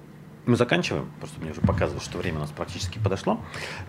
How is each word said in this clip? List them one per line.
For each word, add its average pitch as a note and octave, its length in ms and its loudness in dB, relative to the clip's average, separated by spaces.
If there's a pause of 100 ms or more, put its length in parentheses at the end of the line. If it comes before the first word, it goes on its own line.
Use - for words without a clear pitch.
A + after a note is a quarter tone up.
(460)
Мы A#2+ 120 6
заканчиваем, A#2+ 520 2 (100)
просто - 200 -12
мне D#2+ 120 -6
уже - 100 -8
показывают, D#2+ 420 4
что - 140 -6
время F2 220 -2
у - 20 -2
нас D2+ 100 -4
практически - 480 -6
подошло. F#3 400 2 (500)